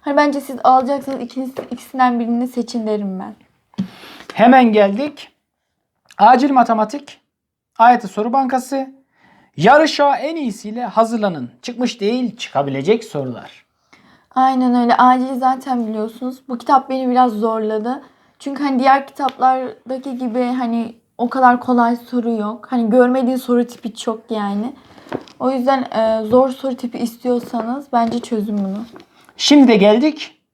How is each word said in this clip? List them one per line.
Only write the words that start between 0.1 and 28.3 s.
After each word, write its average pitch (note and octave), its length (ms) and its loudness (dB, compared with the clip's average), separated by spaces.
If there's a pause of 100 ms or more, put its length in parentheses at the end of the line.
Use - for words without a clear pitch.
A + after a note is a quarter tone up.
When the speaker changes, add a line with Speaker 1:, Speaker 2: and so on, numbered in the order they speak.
Speaker 1:
bence C#4+ 240 2
siz C#4 220 -12
alacaksanız C4 580 2
ikiniz, B3+ 300 -10 (200)
ikisinden B3 480 -2
birini A#3 280 -2
seçin A#3 400 -6
derim G3+ 320 -4
ben. G#3 140 -14 (1000)
Speaker 2:
Hemen A#3+ 400 6
geldik. G#3 580 0 (880)
Acil B3+ 340 6
matematik, A#3 720 -2 (580)
A B3 120 6
Y A#3+ 80 2
T G3+ 80 -10
soru A3 260 -4
bankası. C4+ 560 -4 (680)
Yarışa C#4+ 600 4
en D#4 180 -6
iyisiyle A#3 500 -8
hazırlanın. G#3 640 -2 (100)
Çıkmış A#3+ 400 -6
değil, A#3 360 -4
çıkabilecek C#3+ 680 -2
sorular. - 640 -12 (680)
Speaker 1:
Aynen B3+ 400 2
öyle. A#3+ 200 2
Acil B3+ 440 2
zaten B3+ 480 -2
biliyorsunuz. A3+ 600 -8
Bu A#3+ 80 -8
kitap C4 320 0
beni C4 200 -4
biraz B3 220 2
zorladı. A3 680 -4 (380)
Çünkü C#4 240 -8
hani C4+ 160 -2
diğer C4+ 280 2
kitaplardaki C4 1080 -4
gibi B3 260 -4
hani A#3 520 -4 (220)
o A#3+ 120 -2
kadar B3 300 4
kolay A#3+ 360 2
soru A#3+ 360 -4
yok. A3 380 -6
Hani A#3 200 0
görmediğin B3+ 480 2
soru A#3+ 300 0
tipi A3+ 280 -14
çok A3+ 360 -8
yani. G#3 420 -6 (640)
O B3+ 120 -2
yüzden, C4 300 0
e, A3 440 -2
zor B3+ 240 4
soru C4 260 -6
tipi B3 220 -10
istiyorsanız A#3+ 960 -6
bence A#3 260 0
çözün G#3+ 380 -6